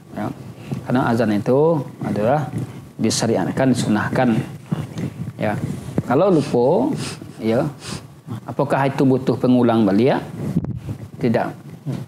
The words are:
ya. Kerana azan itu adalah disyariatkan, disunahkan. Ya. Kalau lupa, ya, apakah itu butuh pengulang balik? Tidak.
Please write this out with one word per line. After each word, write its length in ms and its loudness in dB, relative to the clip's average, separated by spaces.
ya. 180 -6
Kerana 260 0
azan 240 2
itu 260 2
adalah 460 0
disyariatkan, 760 2
disunahkan. 580 2
Ya. 180 -2
Kalau 260 4
lupa, 600 4
ya, 240 2
apakah 420 0
itu 160 2
butuh 320 4
pengulang 480 4
balik? 360 4
Tidak. 300 0